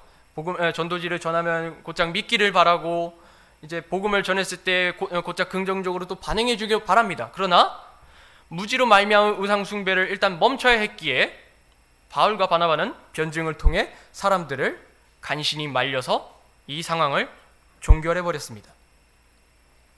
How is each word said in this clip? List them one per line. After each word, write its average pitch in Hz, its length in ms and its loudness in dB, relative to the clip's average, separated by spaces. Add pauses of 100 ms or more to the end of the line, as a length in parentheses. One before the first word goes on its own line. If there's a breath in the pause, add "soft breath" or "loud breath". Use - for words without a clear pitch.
(340 soft breath)
복음, 170 300 -8
에, 165 80 2
전도지를 170 480 -4
전하면 165 640 -4
곧장 165 300 -2
믿기를 208 380 0
바라고, 170 720 2 (420 soft breath)
이제 160 180 -10
복음을 196 420 -2
전했을 185 400 -2
때 180 340 2
고-, 190 140 -4
어, 175 100 -2
곧장 175 280 -4
긍정적으로 185 580 -4
또 185 80 -6
반응해 226 420 -2
주길 208 260 -2
바랍니다. 180 500 2
그러나 190 460 2 (680 soft breath)
무지로 214 380 -2
말미암은 208 500 6
우상 202 280 0
숭배를 190 460 -2
일단 190 300 -2
멈춰야 247 400 4
했기에 160 580 -2 (720)
바울과 190 380 2
바나바는 170 460 2 (200)
변증을 160 440 -4
통해 165 360 2 (180 loud breath)
사람들을 180 720 -2 (360)
간신히 151 460 -6
말려서 135 680 -2 (320)
이 147 140 -10
상황을 165 480 -2 (500)
종결해 160 440 2
버렸습니다. 143 460 -8 (1300)